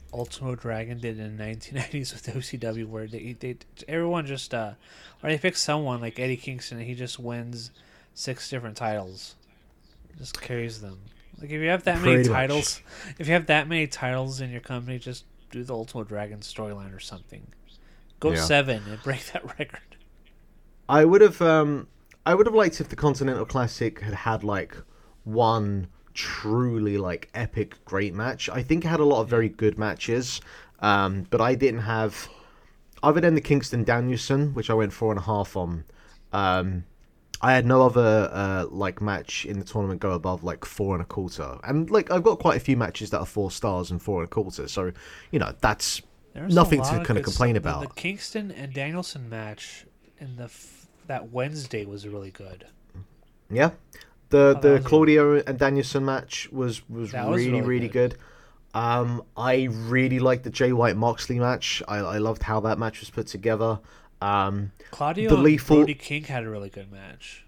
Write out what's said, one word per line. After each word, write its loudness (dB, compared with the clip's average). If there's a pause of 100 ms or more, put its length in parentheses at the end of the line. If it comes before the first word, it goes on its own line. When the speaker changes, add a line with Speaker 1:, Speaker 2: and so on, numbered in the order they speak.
(140)
Speaker 1:
Ultimo -8
Dragon -8
did -8
in -10
the -10
nineteen -10
nineties -8
with -12
O -6
C -10
W, -6
where -10
they, -12
they, -10 (320)
everyone -2
just, -10
uh, -4 (500)
or -4
they 0
pick -2
someone -2
like -8
Eddie -2
Kingston -12
and -10
he -8
just -10
wins -10 (420)
six -10
different -10
titles, -6 (840)
just -14
carries -8
them. -16 (400)
Like, -14
if -6
you 0
have 0
that 0
many 6
Speaker 2:
Pretty 4
much. 2
Speaker 1:
titles, 0 (360)
if -8
you 2
have 4
that 2
many 0
titles -4
in -8
your -10
company, -8
just -12 (280)
do -10
the -10
Ultimo -8
Dragon -10
storyline -12
or -16
something. -18 (720)
Go 2
Speaker 2:
Yeah. 2
Speaker 1:
seven 2
and -14
break -6
that -8
<laughs> -14
record. -10 (1120)
Speaker 2:
I 8
would 10
have, 8
um, 4 (380)
I 4
would 8
have 2
liked 4
if -8
the -12
Continental 0
Classic -2
had -6
had, -2
like, -4 (480)
one 2 (260)
truly, -2
like, -6
epic -6 (100)
great -2
match. -6
I -4
think 0
it -2
had 2
a 4
lot 6
of -2
very 4
good 0
matches, -4 (380)
um, 2
but 2
I 2
didn't 2
have, -2 (720)
other 4
than 6
the 4
Kingston 0
Danielson, 0
which -4
I 2
went 2
four 0
and -2
a -6
half -2
on, -6 (480)
um, 0 (580)
I 6
had 4
no 6
other, 4
uh, -2
like, -6
match -6
in -6
the -8
tournament -4
go 0
above, -2
like, -8
four -4
and -2
a -16
quarter. -8
And, 0
like, 4
I've 2
got 4
quite 4
a -2
few 2
matches -4
that 0
are -6
four -2
stars -4
and -4
four -2
and -6
a -12
quarter, -6
so, -4 (400)
you 0
know, -2
that's 0 (320)
Speaker 1:
There -12
was 2
a 8
Speaker 2:
nothing 8
Speaker 1:
lot 0
Speaker 2:
to 2
Speaker 1:
of -6
Speaker 2:
kinda 2
Speaker 1:
good -2
Speaker 2:
complain 2
Speaker 1:
stuff. 0
The, -2
Speaker 2:
about. -2 (140)
Speaker 1:
the -14
Kingston -6
and -12
Danielson -8
match -12 (340)
in -14
the -12
f-, -20 (200)
that -8
Wednesday -4
was -12
really -10
good. -20 (840)
Speaker 2:
Yeah. 2 (600)
The, 8
Speaker 1:
Oh, 10
that -6
Speaker 2:
the 8
Speaker 1:
was 4
a -6
Speaker 2:
Claudio 8
and -4
Danielson 2
match -6
was, -4
was -8
Speaker 1:
That -4
was 2
Speaker 2:
really, 2 (100)
Speaker 1:
really -
Speaker 2:
really 0
Speaker 1:
good. 2
Speaker 2:
good. -12 (600)
Um, 0 (120)
I 2
really 0
liked 2
the -8
Jay 2
White 4
Moxley 0
match. -2
I, -4
I -2
loved -2
how 0
that 0
match -4
was -16
put -6
together. 0 (420)
Um, 0 (180)
Speaker 1:
Claudio 0
Speaker 2:
the 8
Speaker 1:
and 6
Speaker 2:
Lethal 6
Speaker 1:
Brody 6
King -6
had -6
a -8
really -8
good -16
match. -18